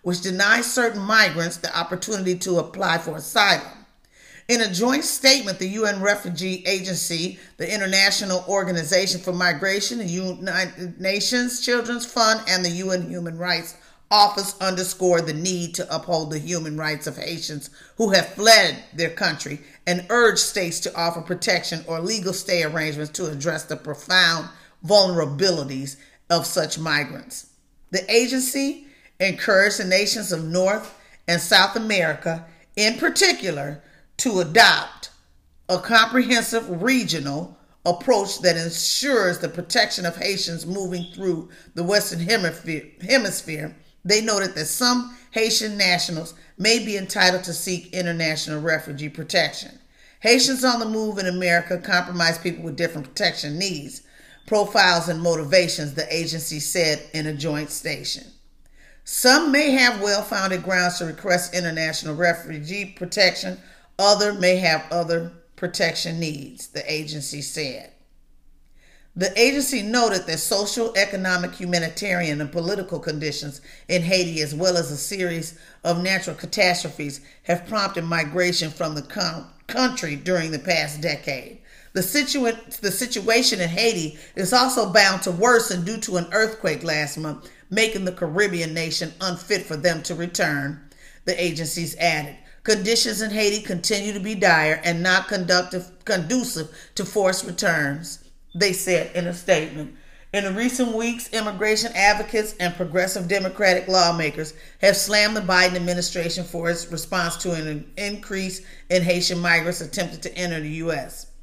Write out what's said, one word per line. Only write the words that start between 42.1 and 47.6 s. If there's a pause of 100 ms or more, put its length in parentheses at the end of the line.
Hemisphere, (160)
Hemisphere. (320)
They
noted
that
some (140)
Haitian
nationals (240)
may
be
entitled
to
seek